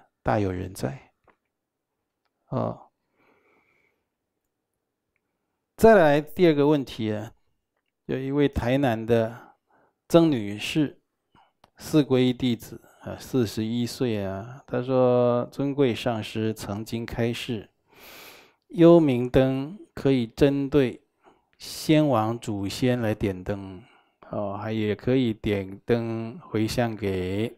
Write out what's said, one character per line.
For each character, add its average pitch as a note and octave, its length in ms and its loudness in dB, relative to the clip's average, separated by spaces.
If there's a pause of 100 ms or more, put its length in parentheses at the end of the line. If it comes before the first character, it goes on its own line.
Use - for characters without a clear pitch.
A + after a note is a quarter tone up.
(220)
大 A#2 160 -2
有 G2 140 -2
人 F#2 220 -8
在。 - 400 -10 (1400)
哦。 A#2 400 -6 (3000)
再 A3 180 8
来 D#3 240 6
第 E3+ 280 2
二 D#3 60 6
个 C#3+ 140 2
问 D3 160 2
题 G#2+ 300 -6
啊， G#2+ 180 -10 (760)
有 C3 120 -4
一 C3+ 120 -8
位 C#3+ 180 2
台 B2 280 0
南 A2+ 280 0
的 A2+ 500 -2 (540)
曾 E3 200 6
女 G#2+ 300 -4
士， - 400 -4 (800)
四 D3+ 260 0
皈 B2+ 160 2
依 B2+ 140 2
弟 B2 200 -2
子 - 260 -12 (220)
啊， F#2+ 160 -14
四 B2 300 -2
十 A2 180 -4
一 A#2+ 200 -4
岁 A2+ 380 -4
啊， G2+ 440 -10
她 B2+ 140 -4
说 B2 720 2
：“尊 C#3 220 -6
贵 C3+ 220 2
上 A2 280 -4
师 A2 300 -4
曾 G#2+ 320 -10
经 A#2 200 -8
开 A#2 280 -4
示， A2+ 360 -8 (1000)
幽 E3+ 280 8
明 B2 320 2
灯 C3+ 480 0 (160)
可 - 160 -2
以 B2+ 180 2
针 C#3 420 0
对 C3+ 320 0 (560)
先 - 500 0
王 A#2 320 0
祖 G2+ 260 -6
先 B2 360 -2
来 G#2+ 120 0
点 F#2 300 -4
灯， F#2+ 400 -10 (460)
哦， G2+ 260 -6
还 G#2+ 160 -8
也 G#2+ 240 -2
可 B2 200 -2
以 A#2+ 180 0
点 G2 520 -6
灯 A#2 540 -2
回 A2 260 -4
向 A2+ 300 -2
给 F#2+ 640 -4